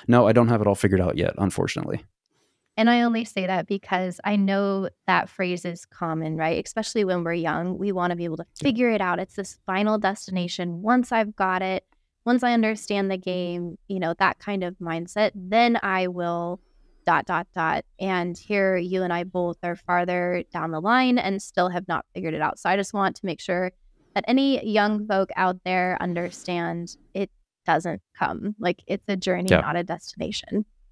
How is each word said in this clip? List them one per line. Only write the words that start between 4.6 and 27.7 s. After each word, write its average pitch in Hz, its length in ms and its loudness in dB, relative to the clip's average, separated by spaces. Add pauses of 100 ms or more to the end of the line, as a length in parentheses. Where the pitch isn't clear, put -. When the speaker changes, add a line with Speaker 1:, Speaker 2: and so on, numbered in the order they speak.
Speaker 2:
that 180 200 2
phrase 180 360 -4
is 175 200 -8
common, 160 520 -4
right? 160 280 0
Especially 220 400 -2
when 180 200 0
we're 170 80 -2
young, 170 440 -2
we 202 140 -2
wanna 180 240 -2
be 170 100 -4
able 160 120 -4
to 170 100 -10 (140)
Speaker 1:
Yeah. - 20 -6
Speaker 2:
figure 247 280 2
it 214 100 0
out. 180 180 0
It's - 160 -8
this - 320 -10
final 208 320 2
destination. 180 840 -4
Once 240 300 2
I've 220 240 0
got 185 260 0
it, 185 240 -2 (400)
once 247 200 4
I 240 80 2
understand 208 580 0
the 190 60 0
game, 175 640 -6 (100)
you 190 100 -4
know, 170 220 0
that - 180 2
kind 202 240 -4
of 180 160 -6
mindset, 175 560 -2
then 226 480 2
I 190 240 0
will 175 540 -4 (440)
dot, 165 220 2
dot, 170 260 -2
dot. 160 320 0 (140)
And 180 400 -2
here, 190 380 2
you 180 260 -2
and 175 100 -2
I 175 120 -2
both 175 400 -2
are 175 100 -2
farther 175 800 0
down 165 180 -4
the 160 100 -4
line 247 380 4
and 196 240 -2
still 180 280 0
have 180 180 -4
not 165 260 -2
figured 165 200 -6
it 151 80 -4
out. - 180 -2
So - 100 -2
I 190 60 4
just 202 180 -4
want 196 220 0
to - 100 -10
make 160 140 -6
sure 185 320 -2 (420)
that 202 140 0
any 269 360 4
young 208 440 2
folk 190 260 2
out 185 300 2
there 180 360 0
understand 170 960 -4 (160)
it 190 180 -4 (360)
doesn't 165 360 0 (140)